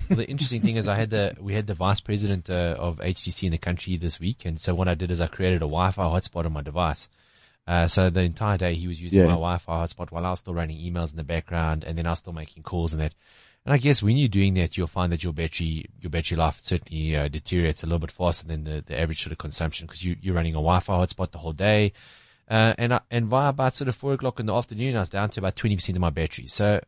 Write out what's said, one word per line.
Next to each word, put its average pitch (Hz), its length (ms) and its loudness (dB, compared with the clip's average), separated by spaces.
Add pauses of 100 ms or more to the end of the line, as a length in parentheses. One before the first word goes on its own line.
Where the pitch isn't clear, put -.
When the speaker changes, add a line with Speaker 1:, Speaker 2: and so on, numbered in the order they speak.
Speaker 1:
Well, 185 80 4
the 117 100 0
interesting 127 340 -2
thing 110 140 2
is 104 120 2
I 101 80 2
had 110 140 0
the, 104 300 0
we 101 140 -4
had 104 140 0
the 107 60 -4
vice 92 280 2
president, 101 480 0
uh, 87 280 0
of 82 240 -2
H 90 220 -2
T 90 80 -4
C - 160 -2
in 85 40 2
the 82 60 0
country 90 400 -4
this 80 220 -4
week, 92 260 -4
and 80 140 -4
so 90 160 0
what 92 120 2
I 87 80 2
did 87 160 -4
is 85 100 0
I 82 60 0
created 92 300 2
a 78 140 -2
Wi-Fi 92 320 0
hotspot 85 420 0
on 80 80 -2
my 73 80 -4
device. 76 460 -2 (600)
Uh, 87 200 4
so 92 220 4
the 90 120 2
entire 92 360 0
day 87 180 0
he 85 120 -6
was 85 140 -6
using 87 180 4
Speaker 2:
Yeah. 87 60 10
Speaker 1:
my 82 60 6
Wi-Fi 85 420 0 (120)
hotspot 87 260 -10
while 85 140 -6
I 92 60 -2
was 90 80 -4
still 90 140 -10
running 80 240 -4
emails 85 340 -4
in 78 60 -12
the 80 60 -8
background, 80 600 -2
and 82 140 -6
then 82 80 -2
I 85 60 0
was 85 80 -4
still 85 140 -12
making 78 300 -14
calls 82 300 -2
and 78 80 -2
that. 78 140 -2 (500)
And 135 80 2
I 143 60 6
guess 131 240 4
when 110 120 6
you're 139 120 4
doing 98 280 4
that, 87 220 0
you'll 90 80 0
find 87 260 0
that 85 120 -2
your 87 100 -2
battery, 80 520 -2 (140)
your 85 120 -8
battery 82 260 -2
life 80 240 0
certainly, 78 540 -2
uh, 73 140 0
deteriorates 80 520 0
a 80 60 -6
little 85 100 2
bit 80 140 -4
faster 87 360 0
than 78 160 -6
the, 76 220 -6
the 67 140 -6
average 80 240 -2
sort 78 80 -8
of - 80 -6
consumption, 82 480 -6
'cause - 160 -14
you, 87 180 -2
you're 92 140 -2
running 82 180 0
a 78 80 -2
Wi-Fi 90 320 2
hotspot 90 380 0
the 78 80 -16
whole 80 140 -6
day. 104 400 4 (540)
Uh, 110 300 4
and 120 160 0
I, 123 60 2 (100)
and 117 180 0
by 135 220 4
about 135 240 0
sort 139 140 -4
of 120 80 -2
four 139 180 -2
o'clock 127 260 -2
in 110 60 -4
the 104 80 0
afternoon, 120 420 -2
I 110 40 2
was 87 100 0
down 101 220 -2
to - 80 -8
about 95 160 -2
twenty 104 200 2
percent 90 220 -2
of 90 40 2
my 85 100 4
battery. 76 340 -4
So 104 420 2